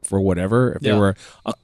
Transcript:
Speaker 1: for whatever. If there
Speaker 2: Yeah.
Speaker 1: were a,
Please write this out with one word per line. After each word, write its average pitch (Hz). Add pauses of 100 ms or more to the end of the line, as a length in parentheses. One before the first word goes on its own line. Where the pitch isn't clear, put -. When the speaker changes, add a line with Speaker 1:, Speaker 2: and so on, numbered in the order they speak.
Speaker 1:
for 98
whatever. 95
If -
there 107
Speaker 2:
Yeah. 104
Speaker 1:
were 98 (300)
a, 110